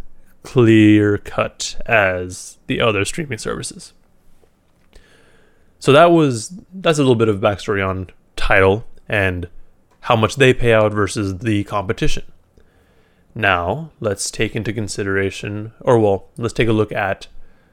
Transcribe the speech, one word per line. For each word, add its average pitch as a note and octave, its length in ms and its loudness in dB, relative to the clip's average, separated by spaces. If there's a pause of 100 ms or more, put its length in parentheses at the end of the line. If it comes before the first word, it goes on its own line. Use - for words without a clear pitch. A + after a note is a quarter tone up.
(420)
clear G#2+ 760 4
cut - 680 -8
as F#2 800 -2
the B2+ 140 -4
other G2+ 240 0
streaming C#3 340 -8
services. - 540 -10 (1900)
So C3+ 140 2
that E3 180 8
was, D3 440 0 (200)
that's E3 240 0
a D3 40 2
little C3 120 4
bit A2+ 140 2
of G2+ 100 0
backstory G2 500 -2
on F#2 200 -6 (260)
Tidal G2+ 500 2 (240)
and F#2 400 -2 (520)
how B2 160 0
much A2 180 0
they C3 180 4
pay A#2+ 200 2
out G#2+ 200 4
versus G2 460 -4
the G#2 240 -2
competition. - 640 -2 (1120)
Now, G2+ 640 -2
let's G#2 320 -4
take A2 240 -4
into A2 160 -4
consideration, G#2 1080 -6
or B2 180 2
well, G2+ 380 0
let's A#2+ 180 -6
take A#2+ 120 0
a A2+ 60 0
look G#2+ 180 0
at, G2+ 380 -6 (440)